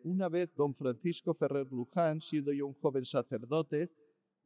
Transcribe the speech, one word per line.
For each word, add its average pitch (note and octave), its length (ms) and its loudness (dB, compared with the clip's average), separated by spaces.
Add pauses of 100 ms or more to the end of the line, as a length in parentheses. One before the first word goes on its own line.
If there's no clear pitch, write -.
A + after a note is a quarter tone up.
una F3+ 260 0
vez F3 260 0
don C#3+ 180 2
Francisco D3 600 -2
Ferrer C#3 380 0
Luján, D#3 500 0
siendo D3 320 -2
yo C#3+ 140 -2
un C#3 60 -6
joven C3+ 320 0
sacerdote, C#3 840 0 (540)